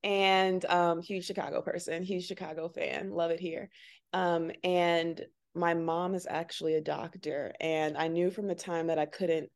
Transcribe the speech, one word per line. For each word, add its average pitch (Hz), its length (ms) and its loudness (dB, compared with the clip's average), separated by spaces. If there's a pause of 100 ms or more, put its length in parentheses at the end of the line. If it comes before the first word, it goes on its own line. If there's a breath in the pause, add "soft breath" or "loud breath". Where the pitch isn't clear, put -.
and, 190 640 4
um, 175 340 4
huge 180 240 -6
Chicago 165 380 -2
person, 170 400 -4
huge 185 240 -4
Chicago 160 420 -8
fan, 190 420 -4
love 170 200 0
it 165 100 -2
here. 175 300 -6 (420 loud breath)
Um, 170 400 2 (100)
and 170 640 2 (300)
my 170 180 2
mom 165 420 0
is 180 140 -4
actually 160 460 -2
a 156 80 2
doctor, 151 800 -6
and 156 360 0
I 156 120 0
knew 175 220 2
from 202 160 -4
the 185 80 0
time 165 340 -2
that 160 100 2
I 151 80 2
couldn't 160 500 -2